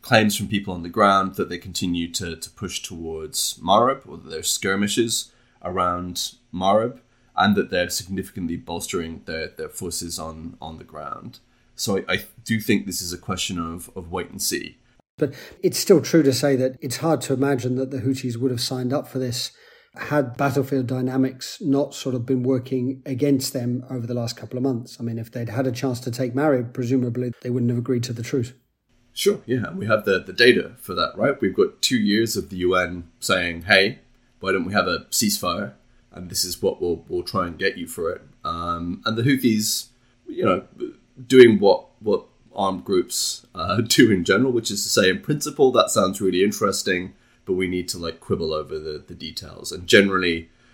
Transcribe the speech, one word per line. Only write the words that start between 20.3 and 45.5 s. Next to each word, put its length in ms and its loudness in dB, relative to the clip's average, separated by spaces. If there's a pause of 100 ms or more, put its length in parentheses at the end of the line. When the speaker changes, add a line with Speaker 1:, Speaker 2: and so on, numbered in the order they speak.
Speaker 2:
battlefield 480 0
dynamics 720 -2
not 360 0
sort 180 -6
of 100 -4
been 200 0
working 600 -2
against 500 0
them 360 -4
over 160 -6
the 80 -6
last 240 -4
couple 180 -14
of 60 -4
months. 380 -4
I 40 -8
mean, 140 -4
if 140 -10
they'd 180 -8
had 160 -2
a 60 0
chance 300 -4
to 100 -6
take 240 -4
Marib, 360 2
presumably 600 -2 (100)
they 80 -8
wouldn't 220 0
have 80 0
agreed 240 -2
to 100 -6
the 80 -8
truce. 320 -2 (580)
Speaker 1:
Sure, 360 0
yeah, 180 -2
and 140 -8
we 80 -4
have 180 2
the, 140 4
the 140 -10
data 460 4
for 140 -10
that, 240 -2
right? 240 0
We've 140 0
got 260 2
two 160 0
years 400 2
of 140 -8
the 60 -10
U 180 2
N 340 -2 (100)
saying, 440 -2
"Hey, 360 4 (400)
why 120 -2
don't 140 0
we 80 -8
have 140 2
a 220 -4
ceasefire? 640 -2 (380)
And 180 -14
this 160 -4
is 160 -8
what 180 0
we'll, 280 -2
we'll 160 -4
try 240 -2
and 100 -10
get 220 -4
you 80 -8
for 240 -6
it." 100 -10 (220)
Um, 600 -6
and 140 -2
the 60 -2
Houthis, 640 2 (400)
you 180 -4
know, 220 0 (580)
doing 320 12
what, 300 6 (120)
what 280 0 (260)
armed 320 -2
groups, 680 -2
uh, 260 0
<laughs> 60 0
do 240 8
in 120 2
general, 280 4
which 180 -2
is 140 -4
to 60 -6
say, 200 4
in 120 0
principle, 500 2